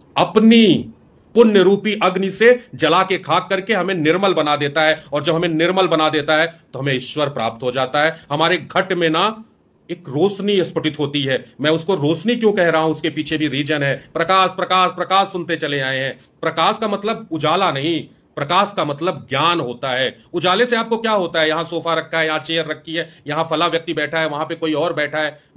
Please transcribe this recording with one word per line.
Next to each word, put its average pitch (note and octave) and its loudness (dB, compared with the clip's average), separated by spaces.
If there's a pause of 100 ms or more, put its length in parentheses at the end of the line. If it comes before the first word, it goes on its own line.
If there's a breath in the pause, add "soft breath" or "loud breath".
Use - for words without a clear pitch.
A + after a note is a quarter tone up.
(160)
अपनी A3 6 (420)
पुण्य G#3+ 6
रूपी G3+ 2
अग्नि F#3+ 0
से A#3+ 4
जला D#3 2
के F#3 -2
खाक E3+ 0
करके G3 -2
हमें F#3+ -2
निर्मल F3+ 2
बना D3+ 0
देता C#3+ 0
है। D#3 0
और C#3+ -2
जब D#3+ 2
हमें E3+ 0
निर्मल F3 2
बना D#3 2
देता D3+ 0
है E3 -2 (120)
तो B2 -12
हमें C3+ -2
ईश्वर C3+ -4
प्राप्त A#2 -4
हो B2+ -2
जाता C3 0
है। D#3+ -2
हमारे E3 0
घट F#3 -2
में E3+ 0
ना G3+ -2 (460)
एक E3+ -14
रोशनी G3 0
स्फुटित D#3 -4
होती C#3+ -2
है। C3 -4
मैं D3 2
उसको E3 0
रोशनी E3 0
क्यों A3 2
कह F3+ 2
रहा D#3 2
हूं, D#3+ 0
उसके D#3 -4
पीछे D3+ -4
भी D3+ -2
रीजन C#3+ -2
है। C#3 -4
प्रकाश, F#3 2
प्रकाश, F3+ 0
प्रकाश F#3 0
सुनते F3 -4
चले C#3+ -2
आए C3+ -2
हैं। C3 -6 (240 soft breath)
प्रकाश E3 0
का A3 -4
मतलब G#3 -4
उजाला D#3+ 0
नहीं, C#3+ -4 (280 soft breath)
प्रकाश F3+ 0
का E3+ 0
मतलब C#3+ -4
ज्ञान D#3+ 2
होता B2 -6
है। B2+ -2 (160 soft breath)
उजाले F3+ 2
से A#3 0
आपको A3+ -2
क्या A3 -2
होता E3+ 0
है? D#3 2
यहाँ D#3+ -2
सोफा E3 -4
रखा D#3+ -4
है, D#3+ 0
यहाँ D#3 -2
चेयर D#3+ -4
रखी D#3 -10
है, E3 -6 (180 loud breath)
यहाँ D3+ -2
फला D#3+ 0
व्यक्ति D#3+ -4
बैठा D3+ -2
है, D#3+ 0
वहां D3+ -4
पे E3 -6
कोई D#3+ -4
और D#3+ 0
बैठा D3 -4
है। D3 -4 (160 soft breath)